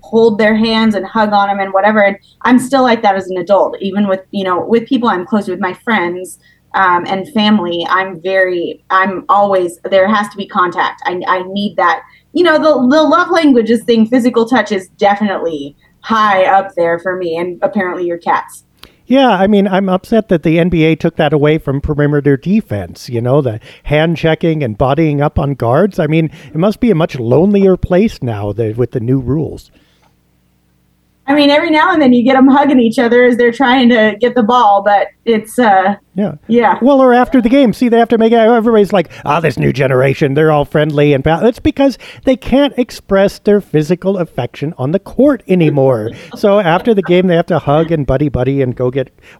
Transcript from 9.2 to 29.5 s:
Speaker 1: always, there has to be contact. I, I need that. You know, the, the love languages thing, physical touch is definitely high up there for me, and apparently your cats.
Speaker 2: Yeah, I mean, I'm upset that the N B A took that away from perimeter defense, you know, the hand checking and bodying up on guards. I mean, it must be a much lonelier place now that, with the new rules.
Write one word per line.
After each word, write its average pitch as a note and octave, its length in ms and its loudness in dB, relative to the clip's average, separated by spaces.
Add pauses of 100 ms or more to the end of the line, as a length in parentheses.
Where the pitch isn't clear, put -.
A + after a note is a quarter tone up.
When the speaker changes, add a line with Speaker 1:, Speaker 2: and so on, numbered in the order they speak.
Speaker 1:
always, F#3+ 580 0
there F#3+ 220 2
has G#3 220 -2
to - 80 -20
be G3 80 -8
contact. F3+ 580 -4
I, F3+ 240 -6
I F#3 160 -2
need G3+ 340 -8
that. F3 260 -2 (300)
You E4 100 0
know, D#4 160 2
the, C4 360 2
the D#4 60 4
love E4 300 2
languages B3 520 2
thing, A3+ 220 2
physical A#3+ 420 0
touch A#3 240 -2
is F#3+ 180 -6
definitely F#3+ 840 -2 (260)
high G#3 440 0
up F#3+ 300 0
there E3+ 240 -2
for F#3 160 -6
me, F3 220 -6
and F3 260 -6
apparently F3+ 420 -4
your E3+ 140 -6
cats. - 460 -8 (420)
Speaker 2:
Yeah, C4 220 4
I G3 180 2
mean, G3+ 200 2
I'm F#3+ 220 -2
upset G3 400 -2
that E3+ 140 0
the E3 160 0
N F3 100 2
B E3+ 140 0
A D#3+ 120 2
took E3 200 -4
that D3+ 180 0
away D3+ 240 2
from C#3+ 240 -4
perimeter C#3+ 560 0
defense, A#2 720 -6
you A#2 100 -4
know, B2+ 220 0
the A2 180 -4 (220)
hand D#3 360 -2
checking D#3+ 440 -2
and A2 160 -6
bodying C#3+ 420 0
up D3 200 -2
on C#3+ 160 -2
guards. C#3+ 420 0
I E3+ 80 -2
mean, D#3+ 240 0 (160)
it - 120 -10
must G3+ 220 -2
be A#3+ 120 0
a F#3 40 2
much D#3+ 220 -2
lonelier F3+ 600 2
place F#3+ 440 -2
now G#2 320 -6
that, A2 240 -4
with B2 140 -2
the C3+ 80 -4
new B2+ 200 -2
rules. B2+ 520 -6 (1600)